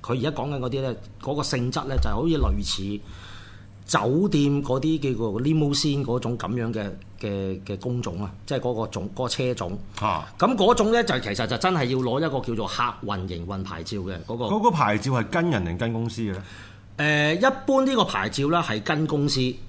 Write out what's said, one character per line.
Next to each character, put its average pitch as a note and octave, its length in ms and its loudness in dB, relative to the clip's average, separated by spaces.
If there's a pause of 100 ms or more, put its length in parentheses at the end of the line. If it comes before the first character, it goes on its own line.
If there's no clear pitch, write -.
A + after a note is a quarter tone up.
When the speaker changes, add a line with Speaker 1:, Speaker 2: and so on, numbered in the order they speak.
Speaker 1:
佢 - 160 -4
而 - 20 -2
家 D3+ 100 0
講 C#3 220 -4
緊 C3 60 -4
嗰 B2+ 100 -2
啲 C3 120 -2
呢， B2+ 140 -2 (260)
嗰 C#3 140 -2
個 D3 60 -2
性 B2 300 0
質 D3 140 -4
呢， C3+ 180 -2
就 A2 80 4
好 A#2 160 2
似 E3 100 4
類 G#2 260 2
似 G2+ 380 -2 (840)
酒 C3 440 2
店 C#3+ 340 4
嗰 B2+ 160 2
啲 D#3 200 0 (120)
叫 A#2 60 -2
做 A2 240 -2
limousine C#3+ 640 2
嗰 A#2+ 140 0
種 A#2+ 180 -2
咁 F2+ 160 -6
樣 A#2 200 -2
嘅， G#2 160 -2 (300)
嘅， F#2+ 460 -2
嘅 G2+ 140 -4
工 B2 220 -2
種 F#2+ 220 -4
啊， G#2 80 -6 (140)
即 C#3 100 -2
係 C3 60 0
嗰 B2 120 0
個 A2 140 -2
種， - 280 -6
嗰 C3 80 -2
個 B2 60 -2
車 B2+ 240 0
種。 G2 240 -4 (220)
Speaker 2:
啊。 F2+ 260 0 (140)
Speaker 1:
咁 A#3+ 160 4
嗰 G3 180 6
種 A3 180 4
呢， A#3 120 4
就 F#3+ 160 0
其 A2 100 -6
實 G#2 180 0
就 B2 100 0
真 F#3 160 2
係 D#3 120 2
要 B2+ 140 0
攞 B2+ 200 0
一 D#3+ 100 0
個 C3+ 100 -2
叫 A#2 160 -4
做 G#2 120 -2
客 - 160 -2 (220)
運 G2+ 220 -2
營 E2+ 180 -6
運 F#2+ 180 -4
牌 E2+ 200 -8
照 G#2 160 -6
嘅 F#2 160 -4 (100)
嗰 A2+ 120 -6
個。 A#2+ 80 -2
Speaker 2:
嗰 G3+ 160 2
個 A3+ 100 6
牌 G#2+ 260 4
照 C3 140 0
係 A#2+ 140 2
跟 E3+ 260 2
人 G2+ 140 2
定 E2+ 120 -4
跟 A#2 160 0
公 A2+ 160 -2
司 A2 120 -6
嘅 G#2 120 -2
呢？ F#2+ 100 -8 (540)
Speaker 1:
誒， D3+ 400 4
一 C4 160 4 (120)
般 C4+ 200 6
呢 C4+ 100 4
個 G#3+ 100 6
牌 G2 240 0
照 C#3 200 0
呢， E3 160 4
係 A2 180 -2
跟 D#3 240 2
公 D3 200 2
司。 C3+ 140 2 (280)